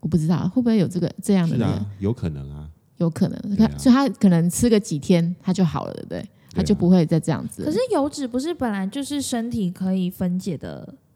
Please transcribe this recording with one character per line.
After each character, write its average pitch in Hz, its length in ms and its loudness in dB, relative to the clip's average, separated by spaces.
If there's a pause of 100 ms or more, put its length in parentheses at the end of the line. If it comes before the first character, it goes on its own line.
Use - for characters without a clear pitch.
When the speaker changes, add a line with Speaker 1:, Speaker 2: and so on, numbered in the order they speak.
Speaker 1:
我 - 80 -6
不 165 100 2
知 156 80 0
道 170 220 0
会 254 120 0
不 - 20 0
会 226 160 4
有 156 100 2
这 185 100 -4
个， 165 100 -2 (140)
这 208 120 2
样 170 140 4
的 139 80 0
那 113 80 2
个。 98 100 2
Speaker 2:
是 95 40 -2
啊， 101 80 -4 (140)
有 101 120 0
可 - 180 -4
能 69 200 -10
啊。 76 180 -12 (280)
Speaker 1:
有 170 120 0
可 - 200 0
能， - 280 -6
Speaker 2:
对 214 80 6
啊。 - 140 -2
Speaker 1:
所 - 100 2
以 240 60 8
他 277 140 2
可 190 200 2
能 170 220 4
吃 240 180 0
个 214 120 6
几 160 180 -6
天 170 420 2
他 185 120 -2
就 185 120 2
好 147 200 -2
了， 50 100 -10
对 50 80 -12
不 - 60 -14
对？ 87 100 -8
Speaker 2:
对 - 60 -10
啊。 - 40 -16 (280)
Speaker 1:
他 185 40 -2
就 165 140 2
不 180 160 4
会 180 160 8
再 160 140 2
这 165 100 -4
样 147 160 -2
子 - 160 -10
了。 - 40 -4
Speaker 3:
可 302 60 -2
是 381 60 0 (140)
油 294 160 2
脂 285 180 -6
不 233 100 -6
是 302 160 -4
本 247 200 -4
来 196 120 -4
就 214 160 -6
是 277 220 -4
身 233 260 -4
体 220 220 -2
可 185 240 -2
以 180 160 0
分 180 260 -2
解 185 220 -6
的 73 340 -12 (240)